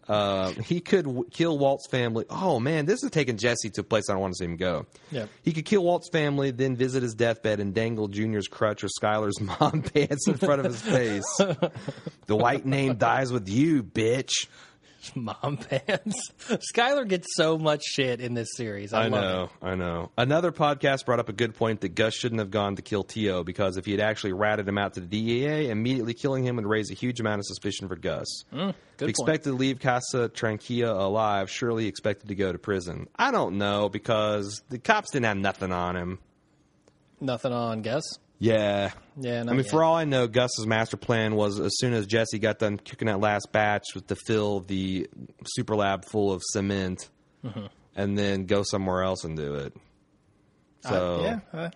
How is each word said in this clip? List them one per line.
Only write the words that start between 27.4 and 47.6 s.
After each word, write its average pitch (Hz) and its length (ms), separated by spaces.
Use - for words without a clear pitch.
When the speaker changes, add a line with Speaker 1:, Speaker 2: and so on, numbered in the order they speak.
Speaker 1:
suspicion 95 420
for 90 80
Gus. 82 320
Speaker 2:
Mm, 185 200
good 139 80
Speaker 1:
If - 60
expected 143 400
Speaker 2:
point. 127 60
Speaker 1:
to 131 60
leave 135 160
Casa 123 480
Tranquilla 113 720
alive, 98 500
surely 113 340
he 104 60
expected - 380
to 101 80
go 95 160
to 87 80
prison. 87 560
I 254 160
don't 113 260
know 101 300
because 104 800
the 123 120
cops 214 320
didn't 123 160
have 104 100
nothing 98 340
on 90 240
him. 90 240
Speaker 2:
Nothing 127 320
on 113 300
Gus? 127 200
Speaker 1:
Yeah. 104 500
Speaker 2:
Yeah, 120 240
Speaker 1:
I - 20
Speaker 2:
not 117 140
Speaker 1:
mean, 131 80
Speaker 2:
yet. - 40
Speaker 1:
for 160 140
all 165 120
I 160 100
know, 131 200
Gus's 120 400
master 110 300
plan 110 400
was 104 240
as - 180
soon 123 140
as 107 160
Jesse 113 320
got 107 180
done 104 200
cooking - 300
that 98 120
last 104 320
batch 104 320
was 95 100
to 98 120
fill 104 460
the 95 480
super 110 300
lab 98 300
full 101 260
of 90 140
cement 98 640
Speaker 2:
Mm-hmm. 110 220